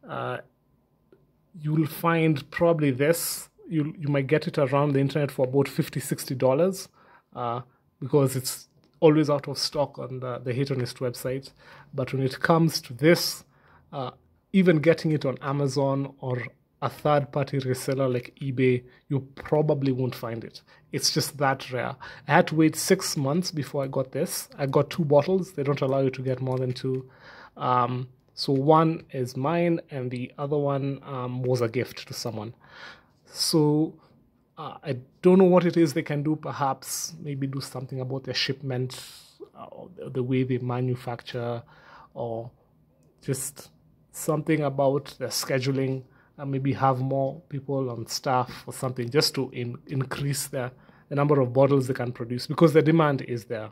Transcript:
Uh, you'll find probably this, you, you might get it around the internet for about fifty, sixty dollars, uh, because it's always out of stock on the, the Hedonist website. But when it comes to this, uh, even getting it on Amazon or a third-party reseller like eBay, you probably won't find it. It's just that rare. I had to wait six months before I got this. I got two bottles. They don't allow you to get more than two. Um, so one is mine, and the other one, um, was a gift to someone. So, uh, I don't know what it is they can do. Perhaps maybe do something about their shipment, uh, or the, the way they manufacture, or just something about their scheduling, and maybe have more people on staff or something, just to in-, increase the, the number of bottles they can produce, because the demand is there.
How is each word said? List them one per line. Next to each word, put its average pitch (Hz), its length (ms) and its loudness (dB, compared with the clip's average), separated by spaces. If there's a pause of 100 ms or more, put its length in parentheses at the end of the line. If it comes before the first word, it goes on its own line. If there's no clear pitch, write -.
Uh, 127 320 -6 (1200)
you'll 156 280 0
find 160 640 2
probably 165 400 2
this, 143 580 0 (200)
you, 156 300 -2
you 147 100 -6
might 139 180 0
get 151 200 2
it 170 120 -4
around 143 340 2
the 135 80 4
internet 139 300 0
for 135 160 0
about 135 220 2
fifty, - 320 -4
sixty - 340 -6
dollars, 139 540 2 (480)
uh, 120 240 -4 (400)
because 135 360 2
it's - 320 -8 (300)
always 156 320 6
out 143 180 -2
of 139 80 -6
stock - 420 -4
on 127 220 -10
the, 127 180 -8
the 127 140 -6
Hedonist 123 460 -2
website. 131 540 -6 (420)
But 131 180 -4
when 135 100 0
it 131 180 -2
comes 165 420 4
to - 100 -14
this, 156 520 4 (480)
uh, 135 180 -6 (420)
even 180 280 6
getting 160 320 4
it 147 120 0
on 135 160 -2
Amazon 139 800 0
or 127 220 -4 (400)
a 135 60 -2
third-party 143 720 0
reseller 131 520 0
like 123 300 -4
eBay, 127 400 2 (260)
you 139 120 0 (160)
probably 147 560 0
won't 127 220 -2
find 113 300 -8
it. - 180 -18 (300)
It's - 200 -2
just - 260 -2
that 135 320 0
rare. 123 240 -4 (320)
I 139 60 0
had 180 160 6
to 156 80 -2
wait 156 180 4
six - 420 0
months 151 340 0
before 143 340 -4
I - 20 -6
got 135 260 -4
this. - 360 -6 (100)
I 143 80 -2
got 139 240 2
two 175 140 -2
bottles. 151 480 4
They 143 100 -6
don't 135 180 0
allow 135 200 0
you 135 100 2
to 131 120 -10
get 127 180 -2
more 131 180 -2
than 127 140 -2
two. 131 360 -4 (480)
Um, 127 520 0 (260)
so - 180 -4
one 156 600 4
is 127 240 -6
mine, 170 440 0 (100)
and 127 200 -6
the 123 260 -8
other 147 200 -2
one, 139 480 -2
um, 127 380 -6
was 123 180 2
a 117 80 0
gift - 400 -6
to - 60 -12
someone. 110 400 -8 (720)
So, 151 680 2 (640)
uh, 147 240 -12
I 135 140 -4 (260)
don't 180 160 8
know 190 60 10
what 180 200 6
it 170 120 2
is 165 160 4
they 160 100 -2
can 147 200 -4
do. 156 140 0
Perhaps 143 840 -6
maybe 143 260 -6
do 135 140 -6
something 131 400 -10
about 127 240 -6
their 127 100 -6
shipment, 123 680 -4 (560)
uh, - 80 -16
or - 320 -18
the, 139 140 -12
the 131 120 -4
way 131 200 0
they 127 160 -2
manufacture, 123 1040 -6 (520)
or 117 360 -8 (720)
just - 480 -6 (400)
something 151 520 0
about 139 560 0
their 127 100 -6
scheduling, 135 760 -2 (360)
and 143 120 -8
maybe 135 220 0
have 127 280 2
more 135 400 -2 (100)
people 135 400 -4
on 117 160 -8
staff - 600 -2
or 117 60 -14
something, 127 380 -6
just 147 240 2
to 131 180 -4
in-, 123 340 -8
increase 135 600 -4
the, 127 260 -6 (380)
the - 40 -6
number 143 260 4
of 123 120 2
bottles 135 340 6
they 127 80 -2
can 123 160 -4
produce, 123 360 -8
because 151 260 6
the 151 100 8
demand 151 400 4
is 120 220 -8
there. 107 280 -8